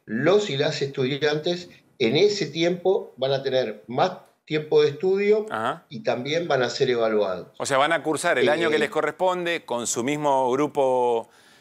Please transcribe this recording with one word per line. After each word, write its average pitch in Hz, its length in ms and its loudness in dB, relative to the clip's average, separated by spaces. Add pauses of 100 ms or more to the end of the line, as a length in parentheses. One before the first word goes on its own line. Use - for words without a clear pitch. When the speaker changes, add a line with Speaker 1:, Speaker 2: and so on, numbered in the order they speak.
Speaker 1:
los 165 420 2
y 143 80 -4
las 147 240 -2
estudiantes 147 880 -2 (300)
en 120 180 2
ese 196 300 2
tiempo 175 720 0
van 135 140 -2
a 135 100 -2
tener 127 440 -2
más 156 260 0 (340)
tiempo 151 360 2
de 147 60 6
estudio 202 600 2
Speaker 2:
Ajá. 120 400 -4
Speaker 1:
y 110 140 -14
también 139 460 -2
van 135 140 2
a 120 80 0
ser 127 200 0
evaluados. 107 560 0 (120)
Speaker 2:
O 127 80 -6
sea, 139 120 2
van 147 140 4
a 156 100 0
cursar 156 380 0
el 123 80 4
año 160 200 2
que 156 80 0
Speaker 1:
Eh, 151 40 0
Speaker 2:
les 147 100 -2
corresponde 170 720 -2
con 120 220 -6
su - 160 -4
mismo 139 480 0
grupo 127 800 0 (320)